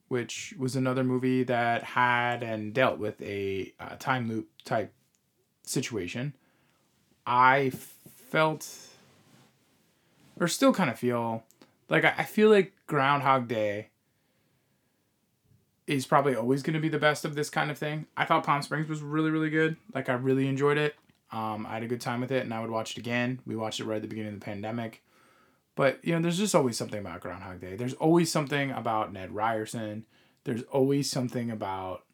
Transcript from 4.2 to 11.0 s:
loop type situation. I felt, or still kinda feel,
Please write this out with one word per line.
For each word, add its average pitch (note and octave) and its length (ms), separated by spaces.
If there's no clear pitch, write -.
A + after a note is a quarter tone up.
loop A2 220
type A2 260
situation. B2 720
I C3 440
felt, - 960
or F3 80
still C4 280
kinda C#3 200
feel, A#2 500